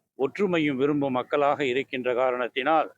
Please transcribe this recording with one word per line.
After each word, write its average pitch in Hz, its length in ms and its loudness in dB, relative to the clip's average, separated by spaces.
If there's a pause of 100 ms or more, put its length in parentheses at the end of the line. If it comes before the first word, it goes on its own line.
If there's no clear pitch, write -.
(200)
ஒற்றுமையும் 147 600 0
விரும்பும் 139 400 0
மக்களாக 139 460 0
இருக்கின்ற 127 480 -2
காரணத்தினால் 123 840 0